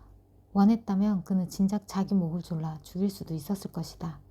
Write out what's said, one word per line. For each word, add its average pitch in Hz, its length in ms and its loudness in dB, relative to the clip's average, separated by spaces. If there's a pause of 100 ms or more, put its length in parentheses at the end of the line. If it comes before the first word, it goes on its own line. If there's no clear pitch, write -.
(540)
원했다면 202 720 4
그는 185 240 0
진작 196 380 0
자기 190 280 -2
목을 175 280 2
졸라 160 400 -6
죽일 190 280 -2
수도 165 240 -8
있었을 190 380 -6
것이다. 165 460 -8 (120)